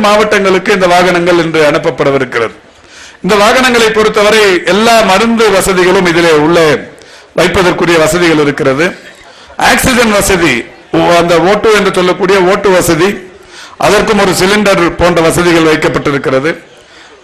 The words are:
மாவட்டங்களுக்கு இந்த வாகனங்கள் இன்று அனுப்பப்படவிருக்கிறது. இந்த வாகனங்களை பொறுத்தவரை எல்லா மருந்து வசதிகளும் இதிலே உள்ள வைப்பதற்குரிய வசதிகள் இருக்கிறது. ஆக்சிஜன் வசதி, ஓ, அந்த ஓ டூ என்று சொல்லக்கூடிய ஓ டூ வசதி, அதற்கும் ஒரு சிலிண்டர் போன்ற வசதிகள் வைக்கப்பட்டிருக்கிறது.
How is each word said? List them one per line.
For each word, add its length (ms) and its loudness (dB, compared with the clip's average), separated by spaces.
மாவட்டங்களுக்கு 720 0
இந்த 180 0
வாகனங்கள் 500 2
இன்று 160 -2
அனுப்பப்படவிருக்கிறது. 840 -2
இந்த 180 0
வாகனங்களை 460 2
பொறுத்தவரை 440 2
எல்லா 240 2
மருந்து 340 0
வசதிகளும் 560 0
இதிலே 220 2
உள்ள 120 2
வைப்பதற்குரிய 680 0
வசதிகள் 400 0
இருக்கிறது. 420 -2
ஆக்சிஜன் 480 0
வசதி, 360 0
ஓ, 40 2
அந்த 140 0
ஓ 140 0
டூ 160 2
என்று 200 -2
சொல்லக்கூடிய 400 0
ஓ 40 2
டூ 140 2
வசதி, 300 0
அதற்கும் 380 0
ஒரு 160 0
சிலிண்டர் 440 0
போன்ற 280 2
வசதிகள் 420 0
வைக்கப்பட்டிருக்கிறது. 800 -2